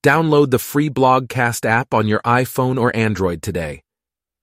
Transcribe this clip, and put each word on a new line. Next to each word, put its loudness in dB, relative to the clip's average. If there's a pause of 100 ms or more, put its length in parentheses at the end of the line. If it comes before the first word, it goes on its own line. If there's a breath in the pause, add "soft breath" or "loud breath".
Download 2
the 2
free -2
Blogcast 0
app 0
on 2
your 0
iPhone 0
or 0
Android -2
today. -8 (600)